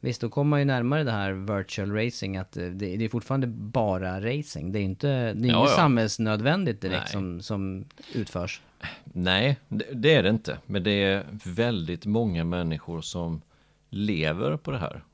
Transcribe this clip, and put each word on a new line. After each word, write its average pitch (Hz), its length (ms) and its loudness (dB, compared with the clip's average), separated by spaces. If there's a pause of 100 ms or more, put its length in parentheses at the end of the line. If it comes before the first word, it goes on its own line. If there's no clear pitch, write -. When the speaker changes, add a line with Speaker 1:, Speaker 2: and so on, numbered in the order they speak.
Speaker 1:
visst, 127 200 -4
då 120 80 -2
kommer 143 200 2
man 147 100 4
ju 143 60 4
närmare 139 400 2
det 120 80 0
här 98 200 0
virtual 98 600 -4
racing, 107 440 -2
att, 92 200 -8
eh, 90 100 -4
det, 92 300 -4
det 113 80 0
är 110 40 -2
fortfarande 131 380 -2
bara 104 720 -2
racing. 110 520 -4
Det 107 60 -2
är 101 40 0
inte, 95 260 -2
det 139 100 2
är 123 80 0 (240)
Speaker 2:
Ja, 120 80 6
Speaker 1:
inget 139 120 6
Speaker 2:
ja. - 60 6
Speaker 1:
samhällsnödvändigt 117 1040 2
direkt 87 240 -2
Speaker 2:
Nej. - 80 -6
Speaker 1:
som, 90 300 -4
som 98 420 -4 (300)
utförs. 92 480 -4 (420)
Speaker 2:
Nej, 95 540 2 (100)
det, - 240 -4
det 135 220 6
är 127 80 6
det 90 80 6
inte. 110 360 0
Men 98 160 -2
det 101 80 2 (140)
är 98 200 2 (200)
väldigt 90 640 -2
många 104 380 2
människor 85 560 -2
som 82 420 -6 (480)
lever 101 680 0
på 156 140 -8
det 135 80 -4
här, - 240 -6 (120)